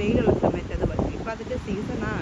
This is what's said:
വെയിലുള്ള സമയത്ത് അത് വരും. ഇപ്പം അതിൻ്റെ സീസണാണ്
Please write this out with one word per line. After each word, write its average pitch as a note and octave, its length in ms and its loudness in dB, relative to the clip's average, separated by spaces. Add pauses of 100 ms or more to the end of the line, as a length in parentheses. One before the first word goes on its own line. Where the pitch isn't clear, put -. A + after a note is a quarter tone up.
വെയിലുള്ള G#3 320 4 (100)
സമയത്ത് - 340 0
അത് F#3 140 0
വരും. - 240 0
ഇപ്പം - 200 -6
അതിൻ്റെ A3+ 300 -6
സീസണാണ് G#3+ 560 -4